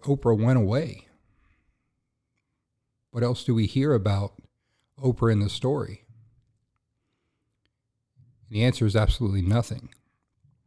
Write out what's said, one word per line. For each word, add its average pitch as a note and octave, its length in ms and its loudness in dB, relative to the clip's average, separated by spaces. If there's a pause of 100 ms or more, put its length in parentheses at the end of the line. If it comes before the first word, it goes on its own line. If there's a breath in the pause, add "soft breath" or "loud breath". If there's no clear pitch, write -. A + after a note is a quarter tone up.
Oprah A#2+ 360 0
went B2 200 4
away. A2+ 500 -2 (2000)
What A#2+ 120 -2
else A#2+ 200 -2
do B2+ 100 0
we A2 140 2
hear C3+ 260 0
about G2+ 400 -2 (680)
Oprah A#2+ 300 0
in G#2 100 2
the G2+ 80 0
story? B2+ 560 -6 (2500)
And A2+ 80 -6
the A2 60 2
answer B2 220 0
is G2+ 100 0
absolutely G#2 460 0
nothing. A2 480 -2 (760)